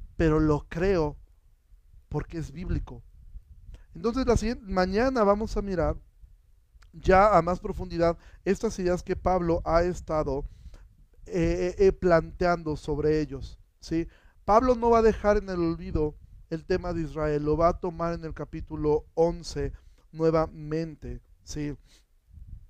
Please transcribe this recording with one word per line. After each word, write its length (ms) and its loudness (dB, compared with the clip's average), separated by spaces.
pero 240 4
lo 300 2
creo 480 0
porque 300 -6
es 120 -8
bíblico". 520 -8
Entonces, 320 -2
la 120 4
siguiente, 280 -4
mañana 560 2
vamos 360 2
a 40 -4
mirar 340 -2
ya 420 6
a 60 6
más 180 -2
profundidad 560 -2
estas 340 -2
ideas 240 0
que 140 -4
Pablo 480 2
ha 180 4
estado, 640 -4
eh, 520 0
eh, 80 6
eh, 60 8
planteando 840 2
sobre 440 0
ellos, 380 -10
¿sí? 280 -6
Pablo 300 4
no 160 2
va 80 6
a 40 4
dejar 340 4
en 140 -4
el 100 -2
olvido 560 -2
el 140 -8
tema 280 -2
de 100 -4
Israel, 420 -2
lo 120 2
va 120 4
a 120 0
tomar 340 -4
en 100 -12
el 100 -10
capítulo 800 -2
once 580 -2
nuevamente, 1120 -2
¿sí? 320 -8